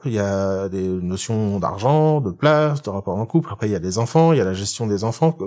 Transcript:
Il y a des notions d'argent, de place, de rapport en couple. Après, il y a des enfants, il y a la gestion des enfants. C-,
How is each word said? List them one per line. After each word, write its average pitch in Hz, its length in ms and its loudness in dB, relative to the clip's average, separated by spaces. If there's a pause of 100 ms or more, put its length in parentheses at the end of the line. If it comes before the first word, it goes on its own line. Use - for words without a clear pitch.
Il 131 80 -2
y 107 60 0
a 98 500 0
des 95 200 -4
notions 98 720 -2
d'argent, 147 600 2
de 95 100 -2
place, 151 520 2
de 104 80 -6
rapport 95 260 -4
en 110 100 -2
couple. 165 260 0
Après, 107 160 -4
il 104 40 0
y 98 40 0
a - 40 0
des 92 180 -4
enfants, 160 340 4
il 147 60 4
y - 20 4
a 95 40 2
la 92 100 0
gestion 101 320 -4
des 101 180 0
enfants. 160 340 0
C-, 95 80 -8